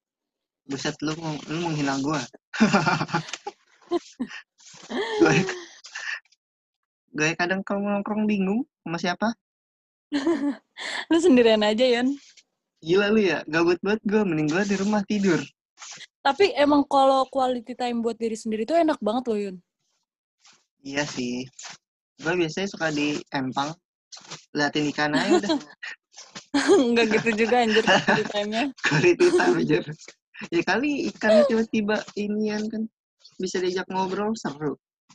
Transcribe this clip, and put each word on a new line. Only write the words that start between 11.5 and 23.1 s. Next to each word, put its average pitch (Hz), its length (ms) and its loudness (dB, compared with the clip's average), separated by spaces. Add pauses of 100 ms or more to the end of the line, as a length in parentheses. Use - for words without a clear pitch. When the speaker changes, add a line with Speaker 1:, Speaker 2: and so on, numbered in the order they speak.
Speaker 2:
aja, 214 200 2
Yon. 254 360 2 (640)
Speaker 1:
Gila 190 260 2
lu 220 140 4
ya, 170 240 0
gabut 170 340 2
banget 208 240 -2
gue. 214 180 2
Mending 156 280 0
gue 180 160 0
di 202 100 -2
rumah 208 260 0
tidur. 196 380 0 (800)
Speaker 2:
Tapi 277 320 2
emang 285 320 4
kalau 269 420 4
quality 254 480 -2
time 240 260 -4
buat 226 160 -4
diri 226 180 -4
sendiri 220 300 -4
tuh 311 120 0
enak 311 220 2
banget 226 280 -2
loh, 214 140 -2
Yun. 190 160 -8 (1300)
Speaker 1:
Iya 143 200 -4
sih. 127 400 -6 (760)
Gua 170 160 -2
biasanya 180 320 -2
suka 165 240 -4
di 147 280 -2 (120)